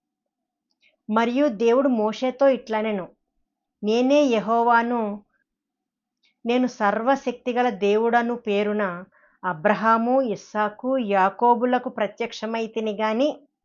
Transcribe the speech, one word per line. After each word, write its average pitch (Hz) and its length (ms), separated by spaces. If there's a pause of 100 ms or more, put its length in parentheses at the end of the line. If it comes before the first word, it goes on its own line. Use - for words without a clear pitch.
(1120)
"మరియు 240 380
దేవుడు 233 400
మోషేతో 254 600
ఇట్లనెను, 214 600 (760)
నేనే 254 400
యెహోవాను, 233 1000 (1200)
నేను 247 200
సర్వశక్తిగల 247 1040
దేవుడను 226 640
పేరున 202 680 (400)
అబ్రహాము, 214 800
ఇస్సాకు, 214 760
యాకోబులకు 226 880
ప్రత్యక్షమైతిని 220 1080
గాని, 220 440 (240)